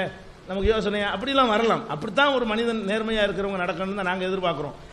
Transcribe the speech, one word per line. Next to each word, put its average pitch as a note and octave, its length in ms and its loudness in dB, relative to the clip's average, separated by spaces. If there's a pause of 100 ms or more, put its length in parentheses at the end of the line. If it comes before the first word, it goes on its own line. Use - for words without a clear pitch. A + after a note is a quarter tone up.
(480)
நமக்கு G3 220 0
யோசனை G#3 320 2
அப்படிலாம் B3 460 2
வரலாம். G#3+ 420 2
அப்படித்தான் A3 440 2
ஒரு B3 120 2
மனிதன் A3+ 420 0
நேர்மையா A3 360 0
இருக்கிறவங்க G3 400 -2
நடக்கணும்னு F#3+ 380 -2
தான் F3+ 100 0
நாங்க F#3 140 -2
எதிர்பார்க்கிறோம். E3+ 520 -2 (140)